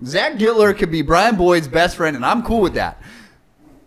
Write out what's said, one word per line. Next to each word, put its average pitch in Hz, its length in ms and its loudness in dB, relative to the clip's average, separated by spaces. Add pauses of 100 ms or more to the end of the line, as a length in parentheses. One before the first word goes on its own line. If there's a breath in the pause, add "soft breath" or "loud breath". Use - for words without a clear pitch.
Zach 220 320 -4
Gittler 214 360 2
could 196 160 -2
be 160 120 -2
Brian 180 340 2
Boyd's 175 320 2
best 165 300 0
friend, 156 180 -2
and 120 100 -6
I'm 208 180 0
cool 226 180 -2
with 170 140 0
that. 92 260 -6 (840 loud breath)